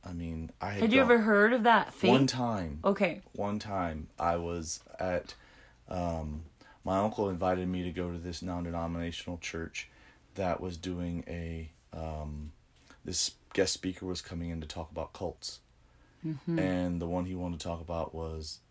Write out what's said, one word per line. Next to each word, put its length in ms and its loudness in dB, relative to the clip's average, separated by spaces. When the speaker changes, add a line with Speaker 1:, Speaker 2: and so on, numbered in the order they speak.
Speaker 1:
I 80 -10
mean, 380 -4
I 100 -2
had 120 0
Speaker 2:
Had 100 6
you 80 10
Speaker 1:
gone 120 6
Speaker 2:
ever 100 10
heard 300 6
of 100 2
that 320 6
fake? 160 4
Speaker 1:
One 160 8
time. 580 -2
Speaker 2:
Okay. 360 2
Speaker 1:
One 260 -2
time 480 -4
I 180 2
was 440 -4
at, 360 -2
um, 540 -4
my 140 2
uncle 300 2
invited 400 0
me 160 -2
to 80 -4
go 180 -2
to 80 -6
this 240 -8
non-denominational 960 -4
church 500 -8
that 260 0
was 160 -6
doing 520 -4
a, 420 -6
um, 540 -6
this 280 -2
guest 220 2
speaker 300 -6
was 160 -4
coming 300 -6
in 100 -6
to 60 -8
talk 240 -8
about 220 -6
cults. 480 -8
Speaker 2:
Mm-hmm. 320 -2
Speaker 1:
And 420 2
the 60 -2
one 200 0
he 100 -6
wanted 240 -4
to 80 -6
talk 120 -4
about 320 -4
was 460 -8